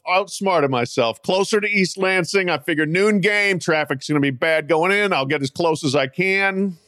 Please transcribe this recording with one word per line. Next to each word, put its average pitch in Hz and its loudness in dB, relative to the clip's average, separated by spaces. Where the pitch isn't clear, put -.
Outsmarted 180 0
myself. 117 0
Closer 196 0
to 208 -2
East 196 0
Lansing. 190 0
I 160 0
figure 156 -2
noon 196 2
game, 202 0
traffic's 151 -2
gonna 151 0
be 139 2
bad 156 0
going 165 2
in. 202 0
I'll 135 0
get 143 -2
as 131 -4
close 165 -2
as 135 0
I 139 2
can, 190 -2